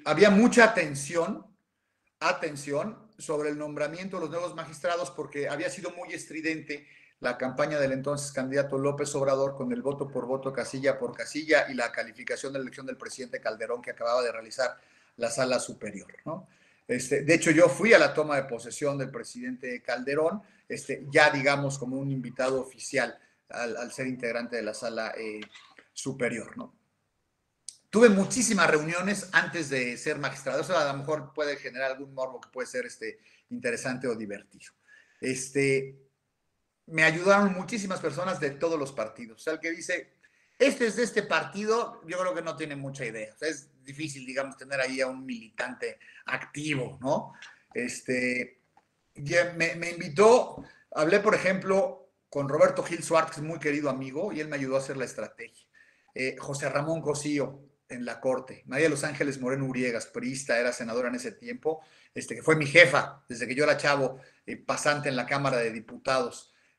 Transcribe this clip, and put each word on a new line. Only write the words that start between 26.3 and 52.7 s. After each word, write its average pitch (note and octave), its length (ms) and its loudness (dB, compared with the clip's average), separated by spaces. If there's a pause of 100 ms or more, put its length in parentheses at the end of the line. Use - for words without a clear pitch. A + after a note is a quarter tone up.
¿no? - 160 -14 (1120)
Tuve A3+ 200 10
muchísimas G3 600 4
reuniones E3+ 640 0
antes E3 400 0
de B2 260 -2
ser D3 220 -2
magistrado. C#3 440 -2
Eso E3+ 140 0
a D3 140 4
lo C#3 80 -4
mejor D3 340 -4
puede D3 240 -2
generar C3 360 -4
algún C3+ 220 -12
morbo B2+ 260 -8
que - 100 -20
puede B2 160 -6
ser, B2 200 -6
este, A2+ 340 -12 (300)
interesante B2 580 -4
o A2+ 80 -2
divertido. - 560 -14 (480)
Este, C3+ 800 0 (880)
me D#3+ 180 2
ayudaron F#3 480 6
muchísimas F#3+ 480 -4
personas C#3 400 -4
de C#3 120 -2
todos E3 260 0
los C3+ 140 -4
partidos. A2 480 -8
O - 40 -20
sea, D#3+ 80 -2
el D#3+ 80 -6
que E3 100 -4
dice, E3+ 440 -6 (440)
"Este B3+ 280 4
es G#3+ 100 -2
de A#3+ 80 2
este G#3+ 180 0
partido", G#3 840 0
yo F3 120 -6
creo F#3 160 0
que E3 80 -4
no D#3+ 140 -6
tiene D3 200 -6
mucha C3+ 280 -8
idea. A2 300 -8
O - 40 -20
sea, D3+ 100 -4
es D3 200 -8 (160)
difícil, C#3 400 -10
digamos, C3 320 -6
tener C3+ 240 -6
ahí C3 200 -2
a C3 60 2
un C3 200 -8
militante A#2+ 720 -8 (280)
activo, C3+ 760 -4
¿no? D3+ 320 -2 (400)
Este, B2 880 -4 (520)
ya E3+ 380 2
me, E3 220 0
me E3+ 160 -4
invitó, F3 720 6 (280)
hablé, E3+ 280 4
por G3+ 140 4
ejemplo, F#3+ 800 0 (160)
con C#3 180 -2
Roberto E3+ 340 6